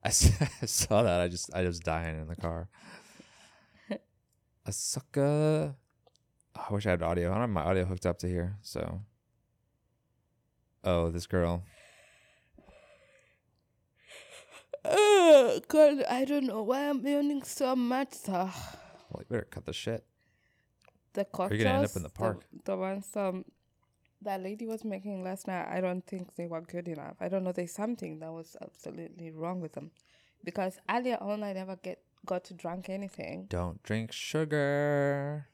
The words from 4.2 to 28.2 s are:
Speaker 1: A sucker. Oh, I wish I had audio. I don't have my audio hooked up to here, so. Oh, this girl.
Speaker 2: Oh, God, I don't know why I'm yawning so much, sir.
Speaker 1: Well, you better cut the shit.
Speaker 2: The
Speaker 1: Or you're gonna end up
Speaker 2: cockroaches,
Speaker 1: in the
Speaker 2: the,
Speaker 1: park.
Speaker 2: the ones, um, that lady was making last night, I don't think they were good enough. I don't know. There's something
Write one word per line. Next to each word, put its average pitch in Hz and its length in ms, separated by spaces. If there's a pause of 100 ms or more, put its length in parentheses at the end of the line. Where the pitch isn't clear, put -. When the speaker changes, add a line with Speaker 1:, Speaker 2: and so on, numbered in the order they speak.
Speaker 1:
A 107 60
sucker. 147 1000 (840)
Oh, - 140
I - 20
wish 104 140
I 98 40
had 87 120
audio. 85 280
I - 40
don't 104 80
have 120 80
my 87 120
audio 92 220
hooked 92 220
up 87 140
to 87 80
here, 90 340
so. - 400 (1800)
Oh, 85 280
this 85 160
girl. 87 360 (3250)
Speaker 2:
Oh, 349 840
God, 294 420
I 262 160
don't 285 200
know 220 160
why 262 280
I'm 269 160
yawning 285 360
so 262 320
much, 254 380
sir. 185 380 (600)
Speaker 1:
Well, - 100
you - 100
better 120 200
cut - 140
the - 80
shit. - 320 (1080)
Speaker 2:
The 202 180
Speaker 1:
Or 190 220
you're 107 100
gonna 104 140
end 285 80
up - 60
Speaker 2:
cockroaches, - 40
Speaker 1:
in 90 60
the 78 80
Speaker 2:
the, - 40
Speaker 1:
park. - 300 (200)
Speaker 2:
the 190 120
ones, 190 400
um, 190 280 (760)
that 196 220
lady 214 240
was 220 180
making 196 400
last 185 240
night, 175 220
I 180 100
don't 180 260
think 185 300
they 175 100
were 165 140
good 175 280
enough. 151 320
I 180 80
don't 190 160
know. 180 80
There's 175 200
something 202 480